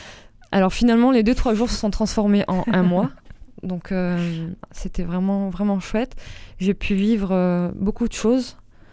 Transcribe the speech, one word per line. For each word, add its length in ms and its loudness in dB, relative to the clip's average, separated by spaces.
Alors 200 4
finalement, 380 4
les 140 4
deux, 100 4
trois 200 2
jours 140 0
se 80 -2
sont 140 -2
transformés 560 2
en 160 -2
un 120 4
mois. 260 2
Donc, 260 -8
euh, 580 -2
c'était 320 -6
vraiment, 480 -2
vraiment 300 -2
chouette. 340 -4
J'ai 120 2
pu 220 -2
vivre, 380 2
euh, 420 2
beaucoup 320 -2
de 60 -4
choses. 440 0